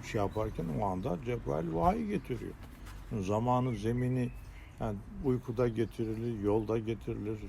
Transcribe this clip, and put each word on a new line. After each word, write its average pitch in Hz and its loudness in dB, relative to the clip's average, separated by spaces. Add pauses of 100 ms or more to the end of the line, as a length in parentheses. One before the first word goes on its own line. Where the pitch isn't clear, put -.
(120)
şey 110 2
yaparken 107 0 (140)
o - 2
anda 98 0
Cebrail 135 0
vahiy - 4
getiriyor. 98 -4 (680)
Zamanı, 120 4
zemini, 123 2 (500)
yani 107 -2 (280)
uykuda 123 2
getirilir, 113 0
yolda 107 4
getirilir, 110 -2 (120)